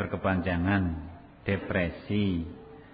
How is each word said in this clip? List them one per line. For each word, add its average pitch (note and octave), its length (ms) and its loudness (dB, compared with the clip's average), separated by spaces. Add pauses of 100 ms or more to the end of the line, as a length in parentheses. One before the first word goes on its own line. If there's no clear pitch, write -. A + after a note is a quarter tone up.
berkepanjangan, F#2 960 2 (480)
depresi, F#2 1040 0 (460)